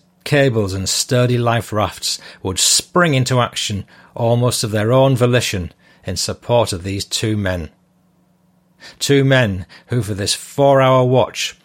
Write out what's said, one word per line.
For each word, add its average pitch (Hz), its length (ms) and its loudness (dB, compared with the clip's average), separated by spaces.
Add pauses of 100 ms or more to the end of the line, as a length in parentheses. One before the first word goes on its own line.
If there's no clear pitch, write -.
(240)
cables 113 500 0
and 95 140 -4
sturdy 123 500 0
life 117 340 -2
rafts - 480 -4 (240)
would 92 160 -4
spring - 560 2
into 127 240 2
action - 460 -4 (280)
almost 120 500 0
of 104 80 -4
their 107 200 0
own 135 240 4
volition 113 560 0 (320)
in 92 140 -6
support 113 560 -2
of 87 100 -10
these 98 220 -6
two 110 320 -4
men. 92 320 -4 (1300)
Two 143 260 2
men 120 420 2 (200)
who 120 160 -4
for 101 140 -6
this 98 180 -4
four-hour 131 720 2
watch - 580 0